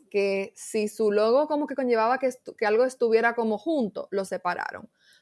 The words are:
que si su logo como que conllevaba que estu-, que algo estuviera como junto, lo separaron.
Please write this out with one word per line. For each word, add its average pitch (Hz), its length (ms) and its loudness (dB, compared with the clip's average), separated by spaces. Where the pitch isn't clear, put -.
que 196 460 -2
si 214 320 -4
su 214 240 0
logo 226 360 4
como 294 200 -2
que 277 80 -6
conllevaba 240 440 2
que 262 80 0
estu-, - 280 -8
que 226 100 -2
algo 214 200 4
estuviera 233 500 2
como 220 220 0
junto, 277 540 -2
lo 196 120 -2
separaron. 180 680 -6